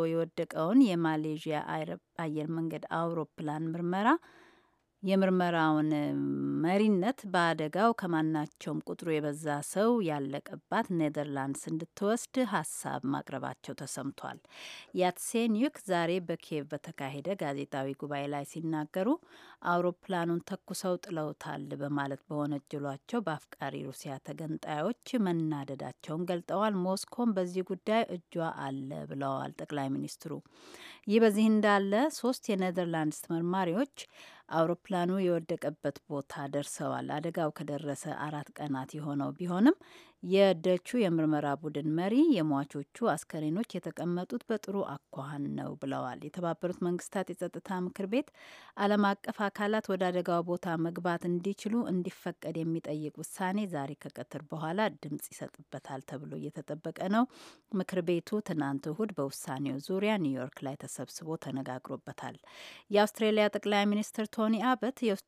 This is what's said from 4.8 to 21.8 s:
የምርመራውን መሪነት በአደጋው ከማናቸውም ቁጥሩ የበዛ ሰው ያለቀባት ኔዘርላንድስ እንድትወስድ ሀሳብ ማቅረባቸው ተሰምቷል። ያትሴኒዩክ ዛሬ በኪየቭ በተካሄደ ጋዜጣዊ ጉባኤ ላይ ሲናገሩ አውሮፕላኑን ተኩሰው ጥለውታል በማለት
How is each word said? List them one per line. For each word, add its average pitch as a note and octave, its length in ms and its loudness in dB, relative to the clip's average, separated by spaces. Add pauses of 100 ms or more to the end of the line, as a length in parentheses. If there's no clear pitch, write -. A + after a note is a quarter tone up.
የምርመራውን F3 840 4 (720)
መሪነት F#3 680 4
በአደጋው E3+ 680 4
ከማናቸውም D#3 920 -2
ቁጥሩ - 280 -8
የበዛ D3+ 360 -2 (180)
ሰው G#3+ 260 2 (120)
ያለቀባት D#3 880 -2
ኔዘርላንድስ D3 760 0
እንድትወስድ E3+ 720 -2 (120)
ሀሳብ C#3+ 580 -4
ማቅረባቸው C3+ 680 -4
ተሰምቷል። - 640 -8 (560)
ያትሴኒዩክ A3 880 2
ዛሬ E3+ 360 2
በኪየቭ E3 460 -6
በተካሄደ C#3+ 640 -8 (100)
ጋዜጣዊ C#3 560 -4
ጉባኤ C#3+ 320 -4
ላይ C#3+ 220 -4
ሲናገሩ D#3+ 600 -2 (560)
አውሮፕላኑን F3 800 0
ተኩሰው F#3 560 -4
ጥለውታል D3+ 640 -6 (120)
በማለት C#3 480 -2